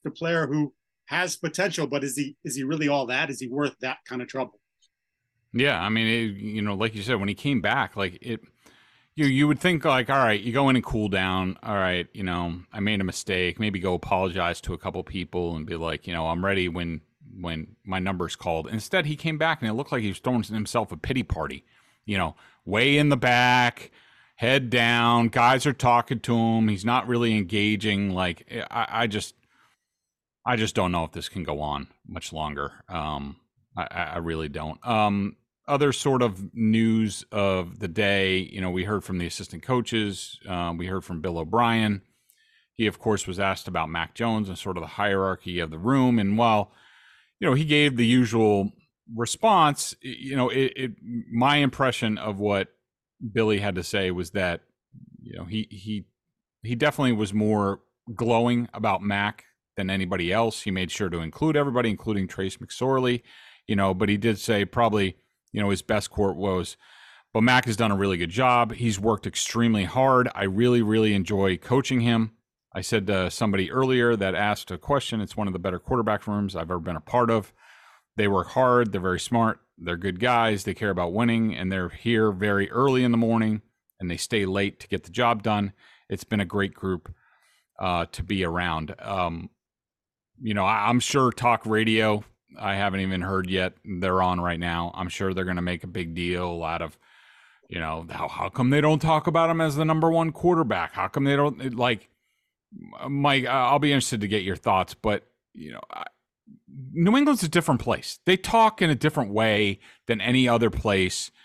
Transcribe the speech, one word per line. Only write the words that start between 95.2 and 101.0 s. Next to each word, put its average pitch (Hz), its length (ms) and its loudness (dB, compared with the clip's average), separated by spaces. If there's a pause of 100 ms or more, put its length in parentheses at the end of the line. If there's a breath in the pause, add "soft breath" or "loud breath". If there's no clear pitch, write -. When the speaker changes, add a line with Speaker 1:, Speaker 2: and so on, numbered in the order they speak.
Speaker 2:
they're 92 100 -2
gonna 90 180 -2
make 87 220 -4
a 92 40 -12
big 85 260 -8
deal 87 500 -4
out 82 160 -4
of, 80 160 -8 (720 soft breath)
you 90 100 -10
know, 80 300 -6
how, 76 180 -6
how - 220 -6
come 127 220 0
they 147 100 4
don't 151 200 2
talk 160 260 0
about 165 240 2
him 165 100 -2
as 156 160 0
the 156 80 0
number 160 260 2
one 165 220 0
quarterback? 131 600 0
How 95 160 -4